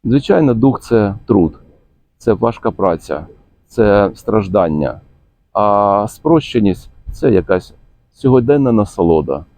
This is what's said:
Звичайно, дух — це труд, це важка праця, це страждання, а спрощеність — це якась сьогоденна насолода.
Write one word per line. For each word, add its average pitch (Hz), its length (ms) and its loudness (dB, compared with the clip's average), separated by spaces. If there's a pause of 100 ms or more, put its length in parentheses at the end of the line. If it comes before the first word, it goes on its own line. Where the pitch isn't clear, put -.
Звичайно, 139 500 2
дух — 117 280 0
це 104 340 0 (100)
труд, 90 340 0 (580)
це 113 160 -2
важка 113 380 -4
праця, 82 540 -6 (420)
це 101 460 0
страждання, 90 880 -2 (520)
а 101 560 2
спрощеність — 113 800 -2 (220)
це 143 200 -2
якась 92 420 -2 (400)
сьогоденна 131 580 2
насолода. 82 760 0 (120)